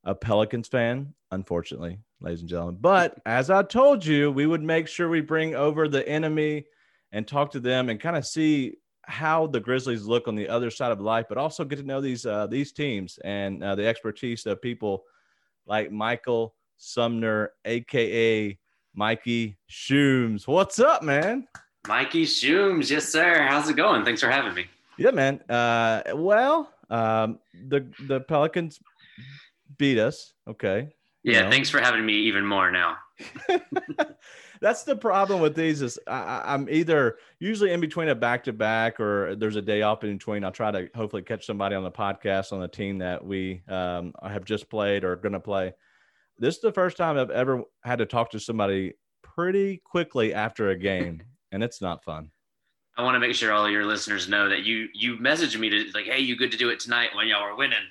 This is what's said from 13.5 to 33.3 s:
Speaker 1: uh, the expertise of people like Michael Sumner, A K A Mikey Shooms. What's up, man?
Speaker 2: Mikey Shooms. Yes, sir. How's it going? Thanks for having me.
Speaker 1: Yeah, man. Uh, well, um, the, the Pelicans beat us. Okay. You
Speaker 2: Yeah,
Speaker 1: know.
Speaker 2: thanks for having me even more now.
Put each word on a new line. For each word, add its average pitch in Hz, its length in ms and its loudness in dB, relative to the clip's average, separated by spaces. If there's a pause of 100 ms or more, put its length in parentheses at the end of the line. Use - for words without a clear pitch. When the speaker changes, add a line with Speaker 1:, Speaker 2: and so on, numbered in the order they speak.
Speaker 1:
uh, 98 120 -2
the 101 120 0
expertise 113 600 -4
of 101 160 -4
people 107 420 -4 (600)
like 104 240 -2
Michael 113 640 -2 (240)
Sumner, 113 760 -2 (120)
A 117 180 -2
K 113 680 2
A 98 100 -10 (360)
Mikey 113 640 -2 (100)
Shooms. 131 800 0
What's 185 320 2
up, 277 240 6
man? 165 460 0 (400)
Speaker 2:
Mikey 143 380 2
Shooms. 160 640 2
Yes, 147 180 0
sir. 160 400 4
How's 147 200 2
it 147 80 0
going? 151 280 4
Thanks 117 160 2
for 123 100 4
having 123 240 2
me. 90 120 -4 (320)
Speaker 1:
Yeah, 202 120 6
man. 139 380 2
Uh, 117 540 2 (120)
well, 233 580 2 (180)
um, 110 480 0 (300)
the, 135 220 0 (160)
the 135 140 -2
Pelicans 160 580 0 (1000)
beat 139 200 4
us. - 340 0 (160)
Okay. 113 460 -4 (300)
You 120 80 4
Speaker 2:
Yeah, 113 100 8
Speaker 1:
know. 98 80 2
Speaker 2:
thanks 135 200 4
for 143 100 2
having 113 260 2
me 107 80 2
even 101 320 2
more 95 240 4
now. 87 260 0 (520)